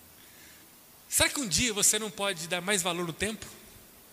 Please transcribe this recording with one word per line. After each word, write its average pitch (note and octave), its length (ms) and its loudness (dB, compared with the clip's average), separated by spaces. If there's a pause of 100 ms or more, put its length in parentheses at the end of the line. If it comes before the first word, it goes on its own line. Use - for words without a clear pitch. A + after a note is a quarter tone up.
(1080)
Será - 220 4
que D4 100 -4
um B3+ 80 -2
dia G#3 240 2
você G#3 280 4
não A3 100 -4
pode F#3 380 -4
dar F3+ 120 0
mais F#3 220 2
valor F3 260 0
ao D#3+ 60 -6
tempo? G#3 320 -4 (680)